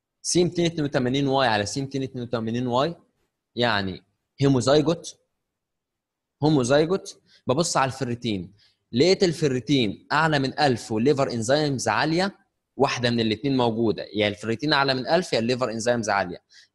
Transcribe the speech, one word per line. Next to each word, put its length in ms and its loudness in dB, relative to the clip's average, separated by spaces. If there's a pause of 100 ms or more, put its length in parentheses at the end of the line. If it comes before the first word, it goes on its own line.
(220)
سي 220 0
ميتين 220 -2
اتنين 180 -4
وتمانين 440 0
واي 200 2
على 180 0
سي 140 -6
ميتين 220 -6
اتنين 220 -8
وتمانين 420 -4
واي، 300 0 (600)
يعني 460 -2 (380)
هيموزايجوت، 760 2 (1200)
هوموزايجوت. 800 2 (240)
ببص 300 0
على 160 0
الفيريتين، 640 -6 (380)
لقيت 300 4
الفيريتين 880 0
اعلى 260 2
من 200 -4
ألف 340 0
والليفر 400 2
انزيمز 560 0
عاليه، 500 0 (380)
واحده 340 0
من 100 0
الاثنين 360 -2
موجوده، 580 0
يا 140 2
الفيريتين 440 -4
اعلى 220 2
من 120 -6
ألف 260 0
يا 60 2
الليفر 320 0
انزيمز 400 -2
عاليه. 320 -2 (320)